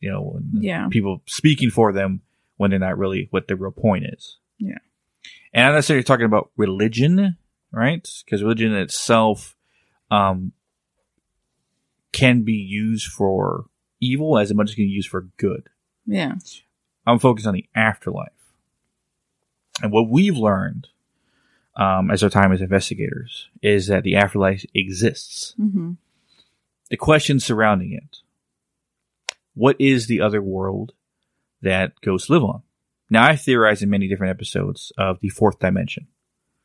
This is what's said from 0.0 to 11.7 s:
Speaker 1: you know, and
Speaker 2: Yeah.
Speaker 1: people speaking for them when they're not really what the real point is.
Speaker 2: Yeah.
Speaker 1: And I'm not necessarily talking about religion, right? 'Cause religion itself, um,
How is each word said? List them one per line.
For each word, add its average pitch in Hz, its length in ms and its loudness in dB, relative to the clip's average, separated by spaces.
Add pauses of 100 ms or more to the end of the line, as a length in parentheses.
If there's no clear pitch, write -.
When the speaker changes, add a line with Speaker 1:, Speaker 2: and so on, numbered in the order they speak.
Speaker 1:
you 98 100 -8
know, 98 260 -8
and - 280 -4
Speaker 2:
Yeah. - 240 -4
Speaker 1:
people 98 380 -2
speaking 135 440 2
for 107 220 4
them 95 300 -2 (340)
when 101 140 2
they're 98 100 0
not 92 180 -2
really 95 320 -4
what - 180 -4
the 101 80 -2
real 95 160 -8
point 101 320 0
is. - 340 -16 (200)
Speaker 2:
Yeah. 202 200 -8 (720)
Speaker 1:
And 120 140 2
I'm 143 60 4
not 151 60 4
necessarily 139 260 2
talking 117 220 2
about 107 300 0
religion, 117 800 0 (360)
right? 123 300 -2 (260)
'Cause 104 140 -2
religion 110 300 0
itself, 107 840 0 (540)
um, 95 420 0 (1600)